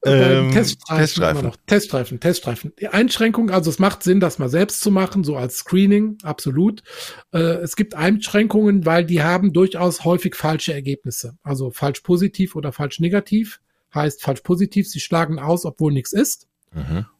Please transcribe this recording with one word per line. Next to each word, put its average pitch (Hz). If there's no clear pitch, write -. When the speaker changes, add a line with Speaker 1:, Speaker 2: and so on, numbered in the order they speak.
Speaker 1:
Äh, 135
beim 131
Speaker 2:
Ähm, 131
Speaker 1:
Teststreifen 160
Speaker 2:
Teststreifen. 156
Speaker 1:
immer -
noch. -
Teststreifen, 143
Teststreifen. 151
Die 208
Einschränkung, 226
also 180
es 147
macht 190
Sinn, 185
das 175
mal 135
selbst 165
zu 208
machen, 190
so 147
als 127
Screening, 208
absolut. 160
Äh, 170
es 165
gibt 214
Einschränkungen, 208
weil 170
die 165
haben 180
durchaus 180
häufig 175
falsche 156
Ergebnisse. 139
Also 135
falsch 143
positiv 185
oder 147
falsch -
negativ 202
heißt 147
falsch 135
positiv, 196
sie -
schlagen 165
aus, 165
obwohl 156
nichts 131
ist. -
Speaker 2:
Mhm. 80